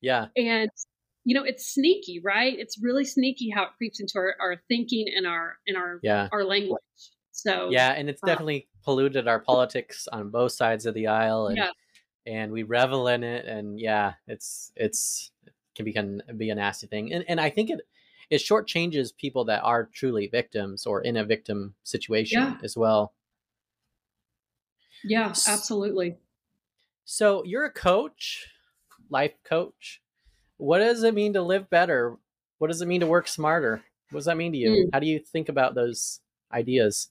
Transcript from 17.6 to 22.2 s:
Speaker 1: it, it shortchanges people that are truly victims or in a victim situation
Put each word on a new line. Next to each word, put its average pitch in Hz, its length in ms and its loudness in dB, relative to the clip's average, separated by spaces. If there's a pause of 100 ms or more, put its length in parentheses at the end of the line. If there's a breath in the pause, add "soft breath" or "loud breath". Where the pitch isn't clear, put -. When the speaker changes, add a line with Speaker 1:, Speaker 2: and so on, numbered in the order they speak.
Speaker 1:
it, 330 100 -4 (500 soft breath)
it 151 80 2
shortchanges 170 760 0
people 127 300 -4
that 110 180 0
are 117 300 2
truly 113 340 -2
victims 101 600 -4
or 104 160 -2
in 120 140 -2
a 110 80 0
victim 104 500 -4 (100)
situation 117 560 -2